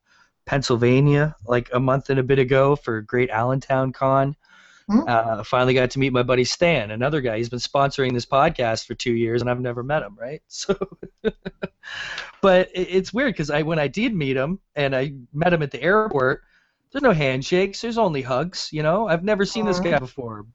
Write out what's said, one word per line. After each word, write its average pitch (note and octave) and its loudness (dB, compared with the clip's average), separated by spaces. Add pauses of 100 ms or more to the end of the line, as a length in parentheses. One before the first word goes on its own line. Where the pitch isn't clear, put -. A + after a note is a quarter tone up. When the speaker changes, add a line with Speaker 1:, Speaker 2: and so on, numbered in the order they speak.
(460)
Speaker 1:
Pennsylvania, C#3 2
like, A#2+ 0
a B2+ 0
month C3 0
and C3+ 2
a C3 2
bit C3+ 2
ago C3+ 4
for A#2 -4
Great B2 0
Allentown C3 0
Con. C3+ 2 (540)
Speaker 2:
Hmm. A3 4
Speaker 1:
Uh, A2+ 0
finally B2+ 2
got B2+ 2
to C3+ -6
meet C3+ 2
my B2 2
buddy B2+ 2
Stan, C3 0
another C3+ -2
guy. A#2 -2
He's A#2 -4
been A#2+ -8
sponsoring C#3 0
this A#2+ -2
podcast C3+ 0
for A#2 -8
two A#2+ -2
years, A#2 0
and A#2+ -4
I've B2 -2
never A#2+ -6
met D3 -2
him, G#2 -14
right? C3 -12
<laughs> - -20
So, - -4 (1700)
but F#3 4
it, F#3 -4
it's F#3+ -2
weird A3+ -2
'cause D3+ -4
I, D3 0
when D#3+ -2
I D3 0
did A3 -2
meet C3+ 0
him, D3 -2 (160)
and C#3 0
I C#3 -2 (180)
met E3 0
him D#3+ 2
at C#3+ -4
the B2 -10
airport, D#3 2 (500)
there's C#4+ -4
no B3+ 6
handshakes, D#3 0
there's A#3 -4
only D#3+ 0
hugs, C3 -4
you D3+ -4
know? F#3 2
I've E3+ 0
never G3+ 2
seen G#3+ -4
this F#3 0
Speaker 2:
Aw. F3+ -2
Speaker 1:
guy E3 2
before, A#2 -12